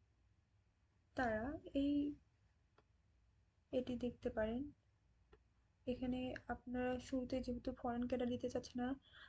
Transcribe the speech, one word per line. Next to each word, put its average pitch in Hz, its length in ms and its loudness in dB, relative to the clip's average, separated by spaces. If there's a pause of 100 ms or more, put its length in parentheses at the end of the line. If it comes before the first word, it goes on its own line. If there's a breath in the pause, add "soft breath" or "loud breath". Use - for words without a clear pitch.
(1160)
তারা 247 440 2 (160)
এই, 285 400 4 (1600)
এটি 254 240 0
দেখতে 240 340 -2
পারেন। 240 420 0 (1120)
এখানে 254 480 0 (140)
আপনারা 247 500 0
শুরুতে 254 420 0
যেহেতু 247 320 -2
ফরেন 240 340 0
ক্যাডার 247 220 2
দিতে 247 200 0
চাচ্ছেন 247 340 -2
না, 254 120 2 (340 loud breath)